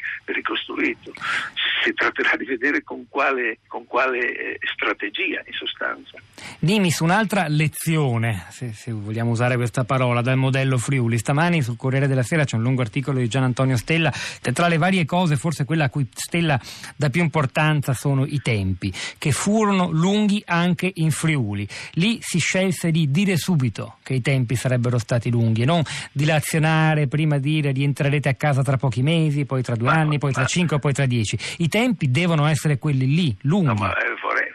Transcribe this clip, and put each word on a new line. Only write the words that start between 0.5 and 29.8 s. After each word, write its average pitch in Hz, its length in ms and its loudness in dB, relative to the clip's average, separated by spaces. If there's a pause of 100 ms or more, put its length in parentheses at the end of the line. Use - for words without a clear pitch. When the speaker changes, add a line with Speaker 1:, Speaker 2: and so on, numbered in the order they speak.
Speaker 1:
Si - 80 0
tratterà - 420 0
di - 80 -8
vedere 127 400 -2
con 131 240 -12
quale, 131 600 -2
con 113 180 -12
quale, 127 340 0
eh, - 400 -6 (140)
strategia, 104 720 -4
in - 80 -16
sostanza. - 640 -8 (420)
Speaker 2:
Nimi, 185 320 2
su - 140 0
un'altra 185 420 2
lezione, 143 1040 0
se, 123 240 -10
se 110 180 -12
vogliamo 110 400 -2
usare 123 240 2
questa 120 300 -2
parola, 127 340 0
dal 127 160 2
modello 131 420 2
Friuli. 120 400 0
Stamani 156 440 2
sul 120 160 -4
Corriere 135 300 0
della 131 160 2
Sera 151 200 0
c'è 120 140 -2
un 110 60 0
lungo 127 180 2
articolo 131 380 -2
di 123 100 0
Gian 131 140 0
Antonio 127 340 2
Stella, 160 340 0 (300)
che - 100 -2
tra 170 160 2
le 170 100 4
varie 175 280 2
cose, 175 320 2
forse 156 260 -2
quella 156 220 0
a 135 40 0
cui 143 240 -2
Stella 160 460 0 (380)
dà 143 120 0
più 165 120 0
importanza 151 720 2
sono 135 320 0
i 143 160 -4
tempi, 98 500 -2 (260)
che 156 140 -2
furono 202 600 2
lunghi 202 540 2
anche 170 500 0
in 160 160 2
Friuli. 113 540 0 (280)
Lì 214 260 2
si - 200 -2
scelse 185 500 0
di 160 220 2
dire 185 260 2
subito 127 640 0
che - 140 -4
i 127 60 0
tempi 131 340 0
sarebbero 123 420 0
stati 120 320 0
lunghi 117 320 2
e 120 40 2
non 165 180 2 (280)
dilazionare, 156 960 2
prima 151 300 2
dire 147 340 0
rientrerete 143 560 0
a 135 60 2
casa 139 300 2
tra 135 140 2
pochi 127 260 0
mesi, 151 420 2
poi 131 160 -2
tra 120 140 -2
due 113 140 0